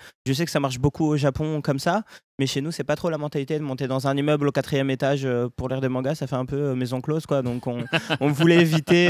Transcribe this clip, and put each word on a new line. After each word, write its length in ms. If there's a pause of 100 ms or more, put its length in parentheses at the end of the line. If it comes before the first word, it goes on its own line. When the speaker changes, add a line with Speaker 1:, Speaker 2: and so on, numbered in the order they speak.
(260)
Speaker 1:
je 60
sais 120
que 80
ça 80
marche 180
beaucoup 280
au 100
Japon 440
comme 200
ça. 240 (360)
Mais 60
chez 160
nous, 100
c'est 120
pas 120
trop 140
la 80
mentalité 400
de 40
monter 240
dans 220
un 80
immeuble 320
au 20
quatrième 400
étage, 360
euh, 280
pour 140
lire 120
des 100
mangas, 260
ça 100
fait 100
un 100
peu, 100
euh, 180
maison 280
close, 240
quoi. 160
Donc 260
on, 220
Speaker 2:
<laughs> 300
Speaker 1:
on 80
voulait 340
éviter, 480